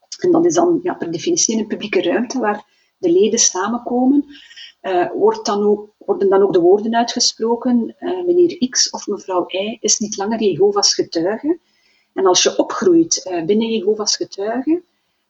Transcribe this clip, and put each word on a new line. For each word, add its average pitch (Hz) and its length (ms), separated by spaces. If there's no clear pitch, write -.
En 359 120
dat 240 160
is 165 80
dan, 175 280
ja, - 120
per - 160
definitie - 480
een 214 80
publieke 196 360
ruimte 196 360
waar 208 260
de 180 120
leden 202 280
samenkomen, 240 880
eh, 175 340
wordt 208 320
dan 208 180
ook, 208 320
worden 196 320
dan 196 140
ook 190 100
de 175 80
woorden 208 340
uitgesproken, 233 1040
eh, 359 260
"Meneer 349 440
X - 220
of - 160
mevrouw 190 400
Y 208 340
is - 180
niet - 180
langer 214 260
Jehovah's 196 520
getuige." 202 640
En 381 120
als 359 160
je - 160
opgroeit, - 680
eh, 175 200
binnen 214 240
Jehovah's 208 480
getuigen, 240 680